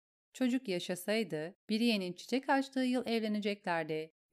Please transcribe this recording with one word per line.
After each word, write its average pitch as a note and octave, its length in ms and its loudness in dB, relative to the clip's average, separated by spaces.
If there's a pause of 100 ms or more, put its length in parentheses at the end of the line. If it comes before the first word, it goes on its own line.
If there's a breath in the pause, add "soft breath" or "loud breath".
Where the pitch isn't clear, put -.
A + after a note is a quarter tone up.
(340)
Çocuk B3+ 340 0
yaşasaydı, F3+ 880 -2 (140)
Brienne'in G#3+ 440 2
çiçek - 360 -2
açtığı C4+ 300 2
yıl B3+ 280 0
evleneceklerdi G3+ 1080 -2 (180)